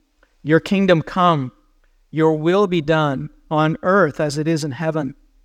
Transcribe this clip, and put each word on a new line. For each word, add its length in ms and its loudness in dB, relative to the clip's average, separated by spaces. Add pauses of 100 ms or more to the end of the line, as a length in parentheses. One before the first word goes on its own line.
(420)
Your 180 2
kingdom 440 2
come, 480 0 (580)
your 240 0
will 320 0
be 160 0
done 480 -2 (220)
on 320 0
earth 360 2
as 200 -4
it 80 -4
is 160 -2
in 80 -6
heaven. 420 -6 (320)